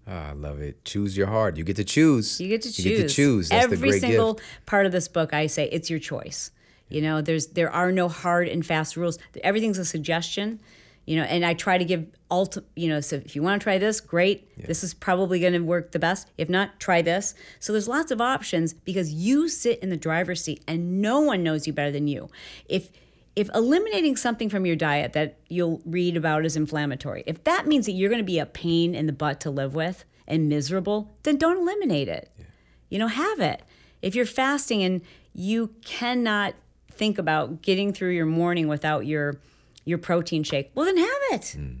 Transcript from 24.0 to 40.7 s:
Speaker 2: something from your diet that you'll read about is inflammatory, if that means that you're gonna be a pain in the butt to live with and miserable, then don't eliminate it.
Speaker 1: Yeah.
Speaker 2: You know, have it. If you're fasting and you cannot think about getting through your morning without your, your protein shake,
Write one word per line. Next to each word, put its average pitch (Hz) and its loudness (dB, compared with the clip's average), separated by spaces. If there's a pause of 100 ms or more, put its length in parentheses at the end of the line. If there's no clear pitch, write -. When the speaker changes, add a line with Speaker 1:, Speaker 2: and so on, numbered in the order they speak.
Speaker 2:
something 226 -2
from 190 0
your 170 2
diet 147 0
that 151 -2 (100)
you'll 170 0
read 175 0
about 156 2
is 156 0
inflammatory, 147 -4
if 165 -8
that 349 2
means 285 4
that 208 -2
you're 185 2
gonna 233 2
be 180 0
a 147 0
pain 170 2
in 127 -2
the 131 0
butt 139 -2
to 156 -4
live 135 -4
with 160 -4 (240)
and 156 2
miserable, 190 -2
then 294 2
don't 330 4
eliminate 339 0
it. 80 -10
Speaker 1:
Yeah. - -20 (460)
Speaker 2:
You 196 -4
know, 226 0
have 311 -2
it. 156 0 (400)
If 185 -2
you're 247 2
fasting 262 0
and 185 0 (340)
you 220 -2 (100)
cannot 233 -2 (420)
think 214 0
about 156 0
getting 202 0
through 185 -2
your 170 0
morning 165 2
without 151 -2
your, 143 -2 (440)
your 170 -2
protein 170 0
shake, 139 -2